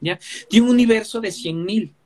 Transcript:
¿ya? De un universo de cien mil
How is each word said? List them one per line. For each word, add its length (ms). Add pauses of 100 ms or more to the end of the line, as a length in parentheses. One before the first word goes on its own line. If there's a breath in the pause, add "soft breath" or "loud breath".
¿ya? 180 (320 loud breath)
De 100
un 80
universo 520
de 100
cien 340
mil 300 (120)